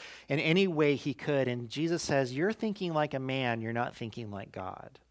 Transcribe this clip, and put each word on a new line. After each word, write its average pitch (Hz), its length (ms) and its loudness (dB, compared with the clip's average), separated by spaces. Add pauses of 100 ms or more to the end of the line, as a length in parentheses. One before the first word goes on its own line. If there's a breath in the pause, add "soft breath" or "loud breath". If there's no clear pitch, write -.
(280 loud breath)
in 147 120 2
any 175 260 6
way 151 300 4
he 135 180 -2
could. 139 320 2
And 123 240 -2
Jesus 165 320 0
says, 135 320 2
"You're 175 180 2
thinking 202 400 -4
like 151 220 0
a 135 60 -2
man, 131 400 0
you're 113 120 -4
not 120 220 -2
thinking 110 380 -8
like 98 180 -10
God." - 480 -10 (120)